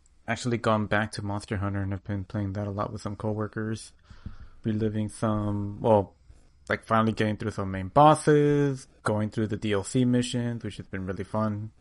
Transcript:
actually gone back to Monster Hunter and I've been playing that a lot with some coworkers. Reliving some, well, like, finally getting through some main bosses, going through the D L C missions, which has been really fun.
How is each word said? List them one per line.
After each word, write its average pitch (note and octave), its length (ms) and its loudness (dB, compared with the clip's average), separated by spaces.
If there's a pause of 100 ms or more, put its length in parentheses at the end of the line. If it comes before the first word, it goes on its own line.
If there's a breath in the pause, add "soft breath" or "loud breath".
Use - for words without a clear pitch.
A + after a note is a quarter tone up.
(300)
actually A#2 300 -2
gone A2 260 2
back G#2+ 280 0
to - 80 -8
Monster G2+ 360 -4
Hunter G2+ 240 -2
and G2 120 -4
I've F#2+ 120 -8
been G2+ 180 -4
playing G2+ 300 -4
that G#2 140 -4
a G2+ 40 -6
lot G#2 220 -4
with G#2 80 -12
some G#2 160 -8
coworkers. G#2+ 720 -4 (720 loud breath)
Reliving G#2+ 440 0
some, G#2 720 -2
well, G#2+ 360 4 (520)
like, G#2+ 160 -2
finally A2 300 2
getting G#2+ 240 0
through A2 140 -4
some G2 200 -6
main F#2+ 160 -4
bosses, D3 1000 4 (160)
going G#2+ 260 0
through A2 180 -2
the G#2 80 -4
D G#2 160 -2
L G2 120 2
C B2+ 200 2
missions, A#2+ 600 0
which G2+ 140 -8
has G2 100 -14
been F#2+ 180 -6
really F#2+ 180 -4
fun. G#2+ 580 -2